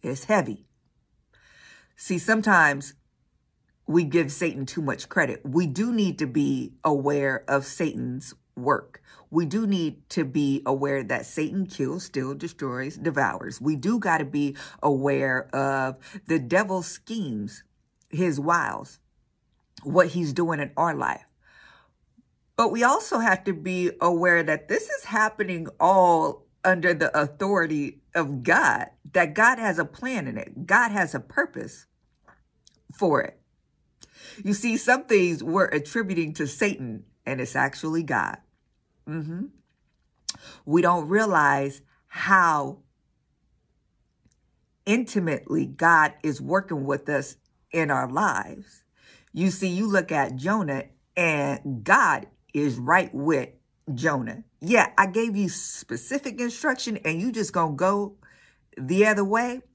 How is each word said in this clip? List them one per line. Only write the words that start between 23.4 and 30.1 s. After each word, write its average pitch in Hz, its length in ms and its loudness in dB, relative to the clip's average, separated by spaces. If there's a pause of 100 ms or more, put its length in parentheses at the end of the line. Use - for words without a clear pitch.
to 196 80 -2
be 180 380 -2 (100)
aware 170 420 4
that 151 240 -2
this 427 220 -4
is 554 160 -6
happening 190 640 -2 (100)
all 175 680 4 (200)
under 180 280 4
the 156 240 0
authority 156 840 -2 (120)
of 143 300 -2
God, 160 440 2 (260)
that 165 200 2
God 226 260 4
has 196 200 -2
a 165 60 0
plan 233 420 -6